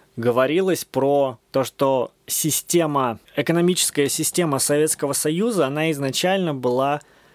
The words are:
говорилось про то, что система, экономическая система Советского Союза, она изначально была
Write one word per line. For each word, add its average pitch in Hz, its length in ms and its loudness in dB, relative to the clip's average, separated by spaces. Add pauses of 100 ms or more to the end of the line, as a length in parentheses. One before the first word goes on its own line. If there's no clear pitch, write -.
(160)
говорилось 131 680 0
про 135 540 0 (140)
то, 135 100 2
что 135 480 0 (160)
система, 143 960 0 (160)
экономическая 165 720 0
система 156 500 -2
Советского 147 540 0
Союза, 170 560 0
она 156 240 -2
изначально 156 600 -2
была 131 460 0 (340)